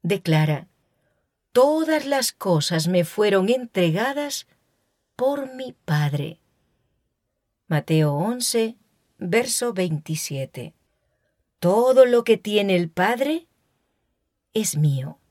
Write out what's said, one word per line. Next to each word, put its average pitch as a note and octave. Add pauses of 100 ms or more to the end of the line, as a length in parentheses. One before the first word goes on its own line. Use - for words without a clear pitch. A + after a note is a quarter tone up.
Declara: D#3 (840)
"Todas D4+
las C#4
cosas E3
me F3+
fueron G3
entregadas B3 (680)
por C4+
mi B3+
Padre". D3 (1300)
Mateo D#3
once, A3+ (400)
verso A#3
veintisiete. D#3 (840)
"Todo B3
lo A#3+
que A3+
tiene G3+
el F3
Padre B3+ (1040)
es G#3
mío". D3 (120)